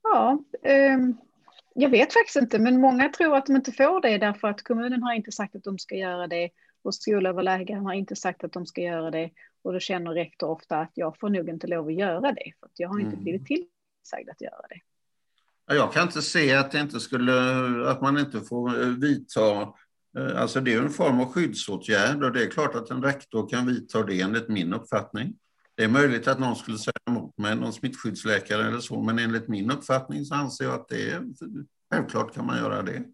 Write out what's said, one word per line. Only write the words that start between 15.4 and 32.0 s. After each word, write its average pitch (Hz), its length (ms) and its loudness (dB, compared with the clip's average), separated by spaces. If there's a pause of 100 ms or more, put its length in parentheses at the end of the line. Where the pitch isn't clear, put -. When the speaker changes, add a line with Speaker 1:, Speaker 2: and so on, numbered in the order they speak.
Speaker 2:
Ja, 143 100 0
jag 135 180 2
kan 165 100 4
inte 160 180 -2
se 139 340 2
att 135 160 2
det 151 80 0
inte 147 200 -4
skulle, 127 340 0 (560)
att 131 120 0
man 139 160 2
inte 139 240 -2
får, 120 400 -2
eh, 123 60 2
vidta, 123 760 2 (560)
eh, 131 240 -2
alltså 127 200 0
det 123 120 2
är 110 80 4
en - 80 0
form 139 300 2
av 127 140 2
skyddsåtgärd 110 920 0
och 123 80 2
det 120 120 0
är 104 60 0
klart 147 260 -2
att 117 140 -8
en 131 140 -4
rektor 123 460 -2
kan 123 180 0
vidta 110 360 -2
det 95 180 0
enligt 113 280 -2
min 95 240 -2
uppfattning. 113 600 -6 (420)
Det 110 80 0
är 110 60 4
möjligt 127 380 4
att 131 120 0
någon 127 160 -2
skulle 110 220 -8
säga 113 160 -6 (120)
emot 113 320 -4
mig, 104 180 -2
någon 120 180 -4
smittskyddsläkare 107 920 -2
eller 117 120 -4
så, 110 220 -8
men 113 180 0
enligt 113 280 -2
min 107 240 -2
uppfattning 139 540 -4
så 143 100 -8
anser 139 300 -4
jag 127 80 -4
att 123 140 -10
det 107 240 -6
är, 180 120 -6 (680)
självklart 113 420 -2